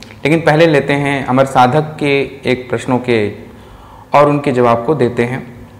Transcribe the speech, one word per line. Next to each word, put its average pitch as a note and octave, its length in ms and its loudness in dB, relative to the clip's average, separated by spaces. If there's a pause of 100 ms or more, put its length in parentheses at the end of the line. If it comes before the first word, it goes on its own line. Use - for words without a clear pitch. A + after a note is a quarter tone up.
(240)
लेकिन D#3 160 0
पहले D3+ 260 4
लेते C#3+ 260 2
हैं C#3 340 -4
हमारे C3 220 2
साधक C#3 500 2
के C#3 220 0 (240)
एक B2+ 260 -4
प्रश्नों B2 280 -2
के A2 340 -2 (840)
और D3 140 6
उनके C#3+ 240 -2
जवाब A#2+ 340 2
को D#3+ 80 0
देते A#2+ 300 -2
हैं। - 440 -10 (120)